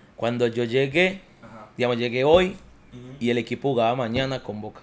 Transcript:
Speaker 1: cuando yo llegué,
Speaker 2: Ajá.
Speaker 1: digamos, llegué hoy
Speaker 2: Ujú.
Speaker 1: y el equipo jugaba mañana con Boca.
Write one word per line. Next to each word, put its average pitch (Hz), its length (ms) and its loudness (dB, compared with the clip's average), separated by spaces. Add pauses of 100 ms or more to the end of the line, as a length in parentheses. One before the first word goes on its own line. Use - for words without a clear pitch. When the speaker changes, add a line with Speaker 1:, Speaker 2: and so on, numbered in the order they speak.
(160)
Speaker 1:
cuando 120 320 0
yo 120 160 -2
llegué, 139 580 0 (200)
Speaker 2:
Ajá. - 340 -20
Speaker 1:
digamos, 120 220 0
llegué 120 260 0
hoy 180 260 6 (440)
Speaker 2:
Ujú. 127 260 -18
Speaker 1:
y 117 120 0
el 120 80 2
equipo 120 300 -4
jugaba 117 260 2
mañana 131 480 -2
con 107 180 -8
Boca. 104 220 -14